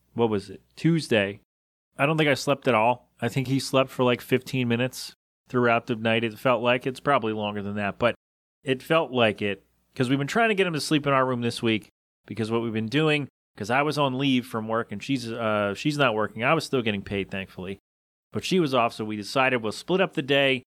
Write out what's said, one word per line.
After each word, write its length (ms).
what 160
was 220
it, 100
Tuesday. 680
I 80
don't 140
think 100
I 60
slept 340
at 60
all. 340
I 120
think 180
he 120
slept 280
for, 160
like, 160
fifteen 480
minutes 460
throughout 380
the 100
night. 260
It 160
felt 240
like, 240
it's 140
probably 320
longer 300
than 140
that, 220
but 160
it 200
felt 280
like 300
it, 220
'cause 160
we've 80
been 80
trying 240
to 40
get 120
him 80
to 60
sleep 260
in 80
our 100
room 160
this 220
week, 260
because 240
what 100
we've 120
been 160
doing, 400
'cause 140
I 100
was 160
on 220
leave 260
from 240
work 240
and 100
she's, 280
uh, 420
she's 240
not 180
working. 300
I 80
was 120
still 180
getting 180
paid, 300
thankfully, 480
but 140
she 160
was 140
off, 180
so 140
we 100
decided 460
we'll 100
split 300
up 100
the 80
day, 440